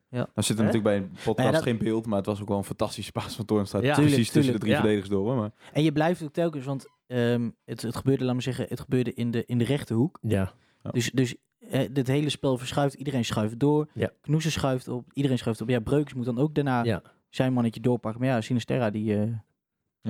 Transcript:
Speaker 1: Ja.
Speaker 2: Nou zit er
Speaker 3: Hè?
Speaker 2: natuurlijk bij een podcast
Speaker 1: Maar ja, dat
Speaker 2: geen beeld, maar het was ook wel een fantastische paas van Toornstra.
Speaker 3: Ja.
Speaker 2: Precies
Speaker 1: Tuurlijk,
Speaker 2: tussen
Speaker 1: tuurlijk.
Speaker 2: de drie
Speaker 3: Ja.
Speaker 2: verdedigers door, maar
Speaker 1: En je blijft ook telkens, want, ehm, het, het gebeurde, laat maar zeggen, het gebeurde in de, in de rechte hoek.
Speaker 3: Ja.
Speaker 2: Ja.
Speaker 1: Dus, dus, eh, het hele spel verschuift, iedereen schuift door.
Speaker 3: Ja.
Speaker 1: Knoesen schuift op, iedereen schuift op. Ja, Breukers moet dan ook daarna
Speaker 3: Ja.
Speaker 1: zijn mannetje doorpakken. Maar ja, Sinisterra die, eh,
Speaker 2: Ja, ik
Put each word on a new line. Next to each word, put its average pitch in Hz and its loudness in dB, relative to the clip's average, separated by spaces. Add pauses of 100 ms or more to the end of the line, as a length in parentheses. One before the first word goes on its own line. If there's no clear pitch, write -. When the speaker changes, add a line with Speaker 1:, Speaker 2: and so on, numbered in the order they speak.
Speaker 1:
Ja. - -10
Speaker 2:
Nou - -4
zit 107 0
er 113 4
Speaker 3:
Hè? 104 4
Speaker 2:
natuurlijk 110 2
bij 104 4
een 95 -4
podcast - -2
Speaker 1:
Maar 123 2
ja, 135 4
dat 160 2
Speaker 2:
geen 113 0
beeld, 110 0
maar 107 0
het 95 -2
was 104 -2
ook 101 -8
wel 101 0
een 98 -2
fantastische - -6
paas - -6
van 107 -6
Toornstra. 202 0
Speaker 3:
Ja. 135 2
Speaker 2:
Precies 143 6
Speaker 1:
Tuurlijk, 123 2
Speaker 2:
tussen 151 6
Speaker 1:
tuurlijk. 123 2
Speaker 2:
de 104 -4
drie 110 2
Speaker 3:
Ja. 143 4
Speaker 2:
verdedigers 104 2
door, 104 0
maar 107 -2 (220)
Speaker 1:
En 143 2
je 156 2
blijft 160 0
ook 147 -10
telkens, 156 -2
want, 139 -6 (200)
ehm, 120 0 (140)
het, 120 -10
het 113 -6
gebeurde, 135 2
laat 127 0
maar 123 -2
zeggen, 123 -4
het 120 -6
gebeurde 127 -2
in 117 -2
de, 117 -2
in 123 0
de 117 4
rechte 131 -2
hoek. 123 2
Speaker 3:
Ja. 98 0 (300)
Speaker 2:
Ja. - -8
Speaker 1:
Dus, 117 -2
dus, 127 0 (360)
eh, 127 0
het 135 0
hele 143 2
spel 131 0
verschuift, 139 0
iedereen 135 -2
schuift 110 -2
door. 151 4
Speaker 3:
Ja. 110 0 (100)
Speaker 1:
Knoesen 156 0
schuift 131 -2
op, 120 -6
iedereen 135 0
schuift 110 -2
op. 113 -4
Ja, 123 2
Breukers 139 0
moet 123 -6
dan 117 -2
ook 151 0
daarna 131 0
Speaker 3:
Ja. 110 -2 (260)
Speaker 1:
zijn 131 0
mannetje 117 0
doorpakken. 117 0
Maar 131 0
ja, 120 2
Sinisterra 120 0
die, 107 0
eh, 101 2
Speaker 2:
Ja, - 2
ik 107 0 (800)